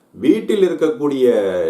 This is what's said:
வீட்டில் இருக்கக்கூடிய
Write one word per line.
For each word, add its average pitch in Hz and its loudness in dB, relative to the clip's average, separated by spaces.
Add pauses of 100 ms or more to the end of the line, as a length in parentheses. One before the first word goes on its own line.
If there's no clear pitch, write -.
(120)
வீட்டில் 190 0
இருக்கக்கூடிய 143 0 (360)